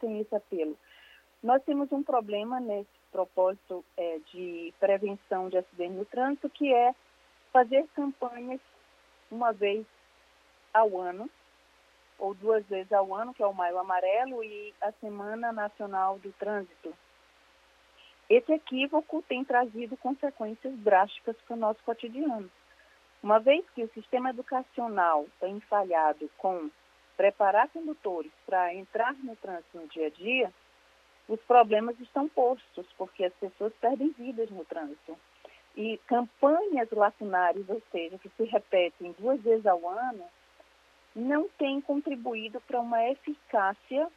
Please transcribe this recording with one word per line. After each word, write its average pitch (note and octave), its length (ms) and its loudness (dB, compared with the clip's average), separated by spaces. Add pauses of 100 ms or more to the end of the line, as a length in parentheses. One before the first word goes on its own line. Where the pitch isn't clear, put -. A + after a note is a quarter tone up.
tem A3 180 -4
esse G#3+ 160 -4
apelo. E3 440 -4 (640)
Nós B3+ 220 4
temos C#4+ 280 0
um C#4 100 0
problema A3 560 -2
nesse G#3 300 -6 (240)
propósito, F#3 720 -2 (140)
é, E3+ 200 -4 (140)
de E3+ 480 -10
prevenção G3 720 0
de F#3 80 0
acidentes F3+ 400 -6
no G#3 80 -6
trânsito, C4+ 420 -4
que C#4 240 0
é A#3+ 220 4 (580)
fazer C4 420 6
campanhas B3+ 680 -6 (680)
uma A#3 220 0
vez G3+ 320 -2 (880)
ao G#3+ 260 4
ano, F#3 300 -8 (880)
ou G3 140 -4
duas G#3 320 0
vezes F#3+ 300 -6
ao F#3+ 200 2
ano, A#3 200 -8
que - 80 -4
é G3+ 40 2
o G3 60 0
Maio F3+ 260 -2
Amarelo G3 640 0
e G#3 380 -12
a G#3 120 -4
Semana G#3+ 600 -8
Nacional G3 640 -4
do G3 200 -16
Trânsito. G3 560 -8 (1300)
Esse B3 280 4
equívoco D4+ 760 -4
tem C4 160 -6
trazido A#3+ 540 -2
consequências C4 800 -6
drásticas G#3 580 2 (100)
para A#3 80 -10
o A#3 60 -6
nosso A3 240 -2
cotidiano. A#3 640 -6 (720)
Uma G#3+ 200 6
vez C#4+ 240 4 (100)
que A#3+ 80 -6
o A3+ 120 -6
sistema B3+ 360 -4
educacional A3+ 960 0 (140)
tem G3 220 -4
falhado D#3+ 760 2
com F3 320 -4 (460)
preparar G#3 520 4
condutores A3 640 -8 (160)
para F3+ 260 0
entrar G#3+ 420 -4
no C4 200 -12
trânsito F3+ 420 -14
no E3 120 -14
dia D#3+ 180 -4
a D3 40 -4
dia, G#3 420 -2 (760)
os A3 140 -4
problemas A#3 580 6
estão C#4 300 -4
postos, B3 580 0 (100)
porque F#3 280 -6
as F3+ 100 0
pessoas G#3 460 -6
perdem C4+ 320 0
vidas A#3+ 380 -6
no F3+ 140 -10
trânsito. D#3 540 -12 (580)
E A3 300 -4
campanhas C#4 840 2
lacunares, G3 760 2
ou A3 220 -4
seja, F3+ 280 -6
que F#3+ 180 -18
se A3+ 80 0
repetem F3+ 760 0
duas A#3+ 220 0
vezes A3 260 2
ao F3 220 4
ano, A3 340 -6 (920)
não C#4+ 360 0 (100)
têm C#4 220 0
contribuído B3 880 -6
para B3 120 -2
uma A#3 300 0
eficácia C4 1080 -2